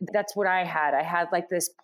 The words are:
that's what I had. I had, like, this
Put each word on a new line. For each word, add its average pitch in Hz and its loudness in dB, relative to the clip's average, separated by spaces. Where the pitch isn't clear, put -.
that's 208 -2
what 202 2
I 185 2
had. 156 0
I 139 2
had, 170 0
like, 175 0
this 175 -2